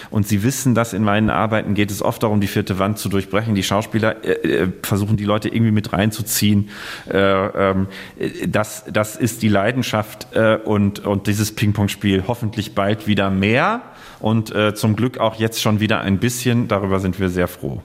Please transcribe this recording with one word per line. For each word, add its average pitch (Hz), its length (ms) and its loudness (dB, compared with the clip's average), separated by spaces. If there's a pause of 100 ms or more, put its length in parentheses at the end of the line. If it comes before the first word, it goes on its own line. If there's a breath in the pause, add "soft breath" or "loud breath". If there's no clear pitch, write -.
(100)
Und 104 160 0
Sie 101 160 0
wissen 127 320 2
das 113 180 0
in 98 100 -2
meinen 104 280 2
Arbeiten 104 440 0
geht 101 160 2
es 98 120 -4
oft - 200 -2
darum, 107 180 2
die 101 60 2
vierte 101 320 -2
Wand 98 200 0
zu - 100 -6
durchbrechen. 98 460 0
Die 95 80 2
Schauspieler, 107 640 0
äh, - 80 0
äh, - 360 2 (140)
versuchen, 104 340 2
die 104 80 -6
Leute 107 240 0
irgendwie 113 240 2
mit 104 200 0
reinzuziehen. 104 760 2 (380 loud breath)
Äh, - 100 0
ähm, 95 680 2 (320 loud breath)
äh, - 300 -4
das, - 420 -2
das 107 260 0
ist - 260 -2
die 113 60 2
Leidenschaft, 107 840 0
äh, 110 300 4
und, 101 360 2
und 101 260 -2
dieses 104 280 0
Ping-Pong-Spiel 101 720 0
hoffentlich 107 480 -4
bald 101 320 0
wieder 101 240 2
mehr 123 520 2 (380 loud breath)
und, 110 340 0
äh, 104 200 2
zum 107 220 0
Glück 120 220 -2
auch 107 180 0
jetzt 110 240 -2
schon 107 200 2
wieder 104 200 2
ein 98 180 0
bisschen. 120 500 0
Darüber 95 320 0
sind 95 200 -2
wir 92 80 0
sehr 90 200 0
froh. - 360 -8